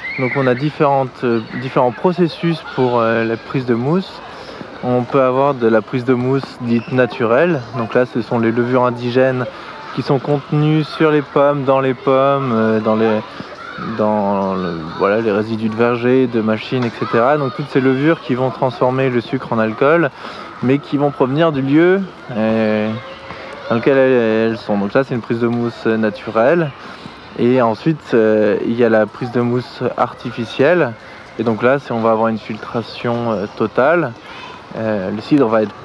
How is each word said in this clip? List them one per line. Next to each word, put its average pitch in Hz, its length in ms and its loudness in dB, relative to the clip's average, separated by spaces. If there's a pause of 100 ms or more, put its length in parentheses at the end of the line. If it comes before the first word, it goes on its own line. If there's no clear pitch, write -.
(180)
Donc 127 160 -2
on 135 140 2
a 123 80 4
différentes, 139 680 0
euh, 117 180 2 (200)
différents 127 320 0
processus 165 680 0 (140)
pour, 123 240 2
euh, 113 260 2
la 113 120 -2
prise 127 280 -6
de 120 100 2
mousse. 147 460 -2 (680)
On 123 140 0
peut 131 220 0
avoir 131 320 2
de 120 120 0
la 113 140 4
prise 123 240 -6
de 131 80 2
mousse 127 480 -2
dite 117 320 0
naturelle. 127 720 2 (160)
Donc 110 160 -6
là, 127 100 4
ce 123 160 -4
sont 117 180 -2
les 113 140 2
levures 123 320 2
indigènes 123 600 0 (480)
qui 131 80 -4
sont 139 160 0
contenues 151 680 0
sur 156 260 2
les 151 120 4
pommes, 143 420 2
dans 135 160 4
les 135 140 0
pommes, 135 580 2
euh, 110 280 2
dans 110 140 2
les, 110 260 2 (760)
dans 101 580 0
le, 87 240 -4 (200)
voilà, 101 240 2
les 110 100 2
résidus 110 380 -2
de 107 40 -6
verger, 120 520 2
de 117 160 0
machines, 110 420 -2
et 113 60 -2
cetera. 123 480 2
Donc 135 180 -4
toutes 147 140 -8
ces 143 100 2
levures 135 400 2
qui - 140 -2
vont 127 160 0
transformer 131 580 0
le 123 140 0
sucre - 320 -4
en 113 40 0
alcool, 135 520 2 (520)
mais 127 140 2
qui 143 220 -4
vont 143 120 2
provenir 143 400 2
du 135 120 -2
lieu, 170 400 4 (340)
euh, 110 540 0 (800)
dans 117 60 2
lequel 135 200 4
elles, 113 540 4
elles 110 80 -4
sont. - 180 -2
Donc 101 160 -2
ça, 135 100 2
c'est 135 120 -4
une 113 80 -2
prise 117 180 -4
de 117 80 2
mousse 120 380 -2
naturelle. 113 840 2 (680)
Et 123 240 4
ensuite, 131 500 0
euh, 107 540 4
il 113 80 0
y 120 100 2
a 113 60 4
la 110 160 4
prise 117 260 -8
de 123 80 0
mousse 123 420 -2 (140)
artificielle. 131 960 0 (460)
Et 113 40 -4
donc 110 200 0
là, 131 160 4
c'est, - 140 -8
on 117 80 -2
va 113 100 4
avoir 113 180 2
une 110 100 -2
filtration, 117 920 -6
euh, 101 140 -4 (100)
totale. 131 560 2 (640)
Euh, 107 380 -2
le 107 60 -6
cidre 139 260 4
va 110 160 2
être 101 100 -4 (120)